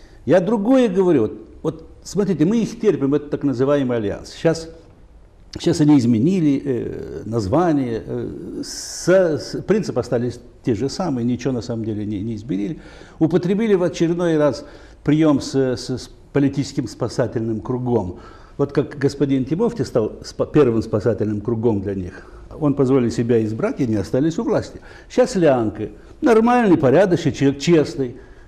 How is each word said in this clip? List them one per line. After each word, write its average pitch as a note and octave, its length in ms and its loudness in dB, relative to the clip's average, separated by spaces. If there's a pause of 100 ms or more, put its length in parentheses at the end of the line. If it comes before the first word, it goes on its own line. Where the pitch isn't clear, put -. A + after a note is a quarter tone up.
(240)
Я F#3+ 160 4
другое A3+ 480 4
говорю. F3+ 340 4
Вот, G#2 100 0 (300)
вот - 260 -6 (160)
смотрите, E3+ 400 0
мы A3 140 4
их - 200 -2
терпим, C#3 360 2
это D3 140 -2
так C#3 140 -6
называемый C3+ 540 2
альянс. G2+ 380 -6
Щас, - 340 -2 (920)
щас E3+ 220 0
они D3 180 6
изменили, C#3 640 2
э, G#2+ 600 -6
название, A2+ 800 0
э, A2+ 580 -8
с-, - 440 -8
с-, E3 540 2
принципы E3 360 -2
остались A#2+ 400 -4 (260)
те A#2+ 120 0
же B2 120 -4
самые, C3+ 360 -4
ничего B2 280 -2
на A#2+ 100 -4
самом A2+ 220 -8
деле G#2 220 -6
не, G#2 140 -6
не A2+ 160 -6
изменили. D3 420 -6 (400)
Употребили F3+ 560 2
в F3+ 80 2
очередной E3+ 540 0
раз D3 280 0 (380)
прием D3+ 380 4
с, - 140 -8
с, C3 340 0
с B2+ 220 -8 (240)
политическим C#3 520 0
спасательным A2+ 760 -4
кругом. A#2+ 560 -2 (400)
Вот C#3 140 -2
как D3 260 -2
господин C3+ 480 0
Тимофти F#3+ 360 -2
стал A2+ 300 -2 (100)
спа-, - 220 -6
первым A#2 380 2
спасательным G#2+ 580 -2
кругом A2+ 400 0
для G2 140 -4
них, F2+ 320 -10 (340)
он D3 140 2
позволил B2+ 360 2
себя A#2 320 2
избрать, A2+ 380 -4
и D3 40 0
они A2 120 0
остались C#3 420 -2
у A3+ 60 -2
власти. E3+ 380 -4 (260)
Щас - 280 2
Лянка, B2 520 2 (320)
нормальный, A#3 560 4
порядочный D3+ 560 4
человек, C#3 260 0
честный. C#3 580 2 (320)